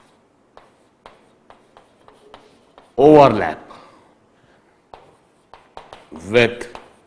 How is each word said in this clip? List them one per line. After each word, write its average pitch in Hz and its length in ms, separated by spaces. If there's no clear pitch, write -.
overlap 127 600
with 117 460